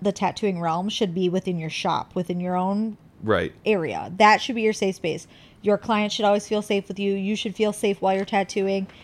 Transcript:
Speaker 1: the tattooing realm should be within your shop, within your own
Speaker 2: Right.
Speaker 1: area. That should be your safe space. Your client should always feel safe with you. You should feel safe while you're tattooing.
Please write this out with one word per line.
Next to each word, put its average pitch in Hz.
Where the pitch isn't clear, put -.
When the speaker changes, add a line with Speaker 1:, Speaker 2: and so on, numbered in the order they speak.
Speaker 1:
the 196
tattooing 196
realm 170
should 202
be 185
within 180
your 160
shop, -
within 180
your 180
own 202
Speaker 2:
Right. 90
Speaker 1:
area. 151
That 214
should 262
be 233
your 214
safe 190
space. 156
Your 202
client 208
should 214
always 202
feel 208
safe 196
with 196
you. 196
You 196
should 202
feel 208
safe 202
while 190
you're 196
tattooing. 196